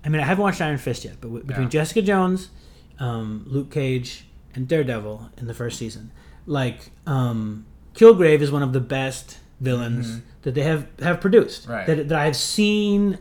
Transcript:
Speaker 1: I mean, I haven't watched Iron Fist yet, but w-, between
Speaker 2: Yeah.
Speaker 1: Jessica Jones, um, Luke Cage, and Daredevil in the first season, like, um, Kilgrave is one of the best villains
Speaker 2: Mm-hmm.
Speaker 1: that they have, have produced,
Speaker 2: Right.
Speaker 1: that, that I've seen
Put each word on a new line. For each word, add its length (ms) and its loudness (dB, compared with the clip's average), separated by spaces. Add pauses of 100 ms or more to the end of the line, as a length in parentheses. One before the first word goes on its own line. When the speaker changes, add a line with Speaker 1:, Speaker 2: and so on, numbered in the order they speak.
Speaker 1:
I 40 -2
mean, 120 2
I 40 0
haven't 180 2
watched 180 0
Iron 160 -2
Fist 260 -6
yet, 160 -14
but 100 -14
w-, 140 -10
between 220 -2
Speaker 2:
Yeah. 60 -2
Speaker 1:
Jessica 320 2
Jones, 460 2 (500)
um, 480 -6
Luke 240 -4
Cage, 540 -4 (280)
and 140 -6
Daredevil 720 -2
in 80 -8
the 80 -8
first 240 -6
season, 320 -10 (340)
like, 460 -4 (160)
um, 580 -2 (300)
Kilgrave 460 8
is 100 0
one 100 0
of 120 0
the 60 2
best 600 -6 (200)
villains 480 -2
Speaker 2:
Mm-hmm. 120 -10 (240)
Speaker 1:
that 100 -2
they 80 0
have, 240 0 (140)
have 200 0
produced, 480 2
Speaker 2:
Right. 200 -6
Speaker 1:
that, 220 0
that 100 2
I've 180 0
seen 840 2